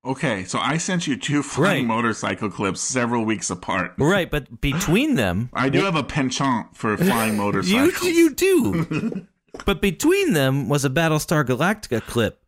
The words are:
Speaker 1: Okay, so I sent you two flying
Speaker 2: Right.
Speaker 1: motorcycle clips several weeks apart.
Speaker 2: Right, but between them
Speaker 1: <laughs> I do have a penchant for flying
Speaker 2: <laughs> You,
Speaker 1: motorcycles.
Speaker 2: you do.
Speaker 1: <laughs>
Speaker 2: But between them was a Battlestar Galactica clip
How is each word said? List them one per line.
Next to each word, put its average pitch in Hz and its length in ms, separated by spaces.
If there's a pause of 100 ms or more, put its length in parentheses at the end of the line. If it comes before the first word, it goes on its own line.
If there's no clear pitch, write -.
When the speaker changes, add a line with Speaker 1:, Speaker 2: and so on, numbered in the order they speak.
Speaker 1:
Okay, 120 400
so 120 140
I 131 200
sent 180 280
you 135 100
two 147 260
flying 147 460
Speaker 2:
Right. 110 80
Speaker 1:
motorcycle 104 540
clips 95 300
several 120 440
weeks 107 260
apart. 92 480
Speaker 2:
Right, 170 320
but 131 300
between 180 540
them 107 360
Speaker 1:
<laughs> - 40
I 127 140
do 151 140
have 196 140
a 143 60
penchant 131 720
for 107 200
flying 196 360
Speaker 2:
<laughs> 208 40
You, - 20
Speaker 1:
motorcycles. 202 680
Speaker 2:
you 339 300
do. 196 960
Speaker 1:
<laughs> - 40 (300)
Speaker 2:
But 202 160
between 311 500
them 135 380
was 139 140
a 139 60
Battlestar 156 540
Galactica 127 560
clip - 480